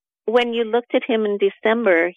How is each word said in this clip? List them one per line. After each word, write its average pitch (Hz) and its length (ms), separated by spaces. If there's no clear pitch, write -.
when 240 260
you 233 120
looked 233 300
at 254 120
him 220 180
in 202 140
December, 196 800